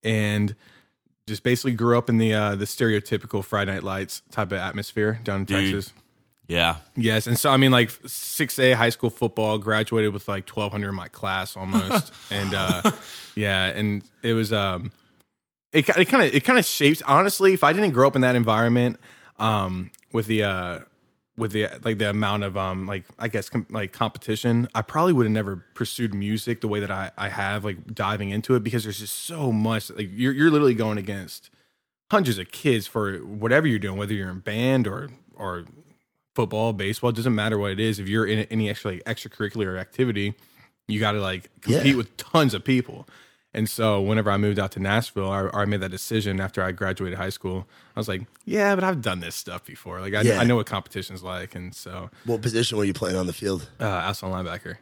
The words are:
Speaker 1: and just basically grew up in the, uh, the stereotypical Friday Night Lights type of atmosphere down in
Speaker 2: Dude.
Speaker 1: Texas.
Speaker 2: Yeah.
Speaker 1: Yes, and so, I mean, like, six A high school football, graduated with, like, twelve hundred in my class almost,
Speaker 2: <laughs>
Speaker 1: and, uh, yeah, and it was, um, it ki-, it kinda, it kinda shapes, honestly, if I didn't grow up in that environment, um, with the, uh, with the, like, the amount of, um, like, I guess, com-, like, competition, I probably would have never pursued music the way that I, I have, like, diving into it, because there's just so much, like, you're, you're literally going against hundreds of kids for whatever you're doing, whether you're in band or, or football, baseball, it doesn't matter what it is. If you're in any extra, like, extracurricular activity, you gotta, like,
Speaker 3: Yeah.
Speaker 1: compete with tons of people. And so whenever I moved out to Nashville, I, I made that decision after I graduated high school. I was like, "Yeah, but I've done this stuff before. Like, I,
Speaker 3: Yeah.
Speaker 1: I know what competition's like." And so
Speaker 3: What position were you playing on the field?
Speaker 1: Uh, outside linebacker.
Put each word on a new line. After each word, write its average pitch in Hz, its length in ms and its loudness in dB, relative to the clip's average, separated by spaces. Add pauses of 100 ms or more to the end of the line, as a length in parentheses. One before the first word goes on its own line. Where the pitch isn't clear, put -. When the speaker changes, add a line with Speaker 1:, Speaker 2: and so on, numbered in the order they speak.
Speaker 1:
and 107 500 0 (720)
just 107 160 -8
basically 123 300 2
grew 120 260 4
up 117 100 0
in 113 100 6
the, 113 140 4
uh, 104 220 2
the 101 100 -2
stereotypical 104 800 0
Friday 101 280 -2
Night 95 100 -4
Lights 95 480 -6
type 98 220 -4
of 98 60 -2
atmosphere 104 680 -2
down 98 160 -2
in 95 60 -2
Speaker 2:
Dude. 98 280 0
Speaker 1:
Texas. 98 180 -6 (540)
Speaker 2:
Yeah. 82 300 2 (200)
Speaker 1:
Yes, 110 300 2
and 120 100 2
so, 147 140 2
I 135 60 6
mean, 135 160 8
like, 120 180 6 (160)
six - 520 -6
A 127 140 6
high 117 180 4
school 117 200 -2
football, 107 480 0
graduated 107 540 0
with, 98 160 -10
like, 98 180 -6
twelve 104 260 -4
hundred 104 180 -4
in 98 40 -4
my 90 140 -10
class 95 480 -6
almost, 95 560 0 (100)
Speaker 2:
<laughs> - 80 -16
Speaker 1:
and, 101 240 -4
uh, 92 380 0 (420)
yeah, 98 320 0
and 104 360 -2 (200)
it 117 120 2
was, 110 180 0
um, 98 400 -2 (800)
it 151 140 6
ki-, - 160 4
it 185 60 4
kinda, 170 280 4
it 135 80 4
kinda 247 180 6
shapes, 151 400 2
honestly, 190 500 6
if 180 120 4
I 147 80 8
didn't 190 200 2
grow 127 140 8
up 139 80 4
in 131 80 4
that 127 140 4
environment, 117 640 4 (400)
um, 95 500 0 (220)
with 110 140 0
the, 107 180 2
uh, 90 340 -2 (560)
with 113 180 -4
the, 107 140 0 (160)
like, 113 140 -2
the 104 140 0
amount 104 320 0
of, 98 160 -4
um, 95 280 -4
like, 98 200 -8 (120)
I 117 100 -6
guess, 107 200 -6
com-, 110 220 -4
like, 104 200 -6
competition, 117 840 0
I 110 80 -2
probably 170 320 2
would 123 100 4
have 107 80 2
never 98 400 -2
pursued - 400 -4
music 107 480 -4
the 113 80 -4
way 104 120 0
that 101 100 -4
I, 95 260 -6
I 98 140 -6
have, 101 340 -4
like, 104 300 -8
diving 101 340 -2
into 110 260 0
it, 117 80 4
because 113 200 -2
there's 104 160 -8
just - 260 -10
so 151 260 -2
much, 110 400 0
like, 104 220 -8
you're, 127 220 0
you're 151 160 6
literally 147 240 6
going 110 240 0
against 98 500 -10 (640)
hundreds 156 260 4
of 92 160 -10
kids 117 340 0
for 101 340 -4
whatever 110 460 0
you're 117 120 2
doing, 98 180 -4
whether 101 160 -4
you're 95 160 -4
in 92 120 -10
band 120 460 0
or, 92 220 -8 (260)
or 90 300 -8 (720)
football, 110 400 0
baseball, 101 340 -2
it 113 80 0
doesn't 117 180 2
matter 107 220 0
what 101 140 -2
it 98 100 -4
is. 110 180 0
If 98 100 -8
you're 107 180 2
in 107 140 0 (100)
any 110 180 0
extra, 98 240 -6
like, 92 120 -10
extracurricular 104 760 -6
activity, 104 540 -2 (520)
you 107 140 -2
gotta, 104 220 0
like, 95 260 -6 (180)
Speaker 3:
Yeah. 143 100 4
Speaker 1:
compete 139 200 4
with 113 220 -4
tons 151 340 2
of 98 100 -6
people. 127 460 -2 (460)
And 107 140 0
so 107 320 0
whenever 104 300 2
I 98 80 2
moved 104 200 2
out 95 140 -2
to - 80 -8
Nashville, 98 500 0
I, 98 220 -2
I 101 140 0
made 101 160 0
that 95 80 -6
decision 98 500 -2
after 95 220 -4
I 92 100 -2
graduated 92 460 -4
high 92 100 -4
school. 92 380 -8 (280)
I 110 60 -6
was 110 80 -6
like, 92 140 -6 (240)
"Yeah, 202 280 2
but 185 80 0
I've 185 200 0
done 92 180 -4
this 85 140 -10
stuff 87 320 -10
before. 87 340 -14
Like, 98 140 -6
I, 104 80 2
Speaker 3:
Yeah. 113 180 4
Speaker 1:
I 120 40 4
know 120 120 4
what 107 80 2
competition's 95 580 -8
like." 90 320 -10
And 90 200 -12
so 92 340 -14 (160)
Speaker 3:
What 117 160 -2
position 113 380 -2
were 104 60 2
you 98 100 0
playing 92 200 -4
on 92 120 0
the 87 80 -6
field? 95 340 -4 (100)
Speaker 1:
Uh, 120 60 -6
outside 95 480 -4
linebacker. 90 500 -8